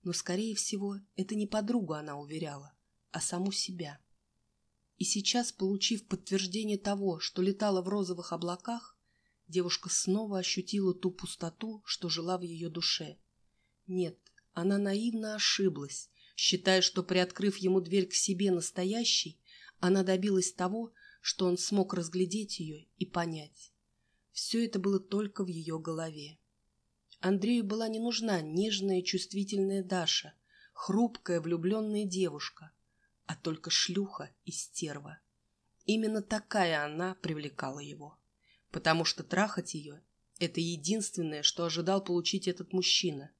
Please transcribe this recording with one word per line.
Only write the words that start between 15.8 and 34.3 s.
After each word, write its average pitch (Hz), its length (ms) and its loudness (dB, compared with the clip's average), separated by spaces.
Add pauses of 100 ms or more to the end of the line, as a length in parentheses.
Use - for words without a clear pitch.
считая, 185 460 6
что, 185 240 2
приоткрыв 185 540 2
ему 185 220 4
дверь 180 280 2
к - 60 -10
себе 196 360 2
настоящей, 185 880 0 (420)
она 190 220 6
добилась 190 500 4
того, 220 400 -2 (280)
что - 260 0
он 180 100 4
смог 196 380 2
разглядеть 180 640 -2
её 156 260 -8 (120)
и 190 100 -2
понять. 160 680 -6 (680)
Всё 233 260 0
это 226 140 -2
было 190 220 2
только 202 420 -2
в 185 60 -2
её 165 320 -6
голове. 160 580 -6 (800)
Андрею 202 440 4
была 220 240 -2
не 220 100 -4
нужна 226 420 0
нежная, 190 600 2
чувствительная 196 800 0
Даша, 180 520 0 (380)
хрупкая, 196 680 0
влюблённая 208 640 0
девушка — 175 640 -4 (560)
а 165 80 -6
только 160 360 -6
шлюха 185 600 0 (140)